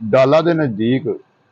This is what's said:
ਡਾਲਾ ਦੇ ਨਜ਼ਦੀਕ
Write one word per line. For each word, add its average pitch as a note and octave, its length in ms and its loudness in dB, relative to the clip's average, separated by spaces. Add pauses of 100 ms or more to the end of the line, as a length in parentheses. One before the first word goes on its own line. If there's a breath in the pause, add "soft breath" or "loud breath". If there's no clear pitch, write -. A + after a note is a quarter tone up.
ਡਾਲਾ C3 400 2
ਦੇ D#3+ 120 0
ਨਜ਼ਦੀਕ B2+ 500 -2 (480)